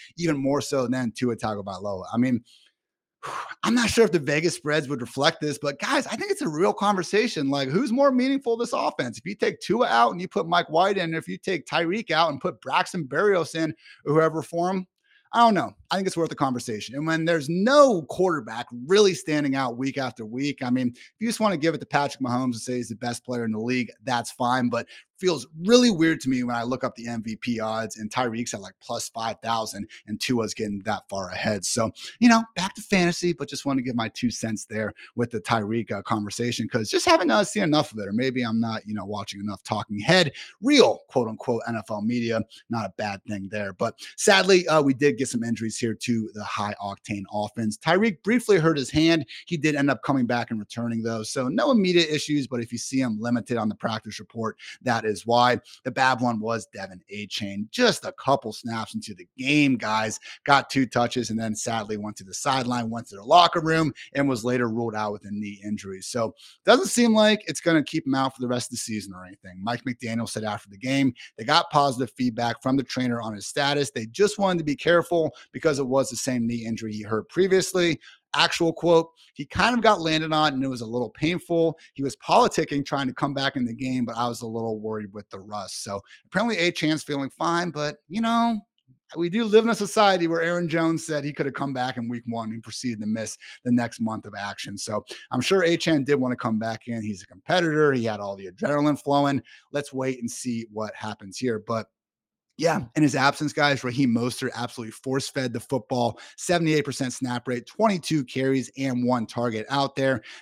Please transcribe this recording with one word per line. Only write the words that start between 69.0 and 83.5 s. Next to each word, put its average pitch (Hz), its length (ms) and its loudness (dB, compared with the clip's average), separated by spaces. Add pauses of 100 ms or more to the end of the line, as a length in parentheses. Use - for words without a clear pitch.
or 90 120 -16
anything. 92 380 -18
Mike 120 220 -6
McDaniel 117 440 -6
said 107 160 -8
after 104 260 -8
the 98 80 -20
game, 131 360 0 (220)
they 117 80 -10
got 147 260 4
positive 135 460 2
feedback 117 460 -2
from 131 140 0
the 135 60 2
trainer 123 380 -4
on 110 140 -8
his 98 120 -12
status. 143 440 0
They 113 160 -8
just 196 320 0
wanted 185 200 2
to 160 60 -4
be 143 120 -2
careful 170 580 2 (180)
because 139 260 0
it 139 80 0
was 131 240 2
the 120 60 -8
same 123 320 -2
knee 117 180 -6
injury 110 260 -6
he 107 100 -8
hurt 104 260 -4
previously. 180 720 2 (340)
Actual 165 380 2
quote, 165 400 4 (200)
"He 147 140 -12
kind 220 280 2
of 233 60 2
got 208 220 6
landed 160 280 0
on 151 220 4
and 131 100 -2
it 135 60 -2
was 123 140 -6
a 110 40 -10
little 117 220 -2
painful. 165 720 0 (160)
He 139 80 -8
was 135 140 -4
politicking 160 680 2
trying 139 220 -2
to 123 80 -4
come 143 180 -2
back 135 240 -2